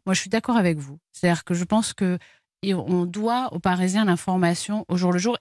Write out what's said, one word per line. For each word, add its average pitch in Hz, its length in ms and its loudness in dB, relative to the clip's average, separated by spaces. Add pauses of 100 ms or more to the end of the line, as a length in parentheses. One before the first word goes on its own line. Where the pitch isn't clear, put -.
Moi, 190 80 0
je - 80 0
suis - 80 -10
d'accord 226 260 0
avec 180 220 2
vous. 143 200 -12 (140)
C'est-à-dire 170 320 0
que - 100 -4
je 175 120 -2
pense 220 260 0
que 180 260 -2 (440)
et 196 120 0
on 180 320 0
doit 226 480 -2
aux 180 60 -6
Parisiens 185 460 2
l'information 185 800 0
au 180 100 0
jour 180 140 2
le 180 80 2
jour. 226 220 0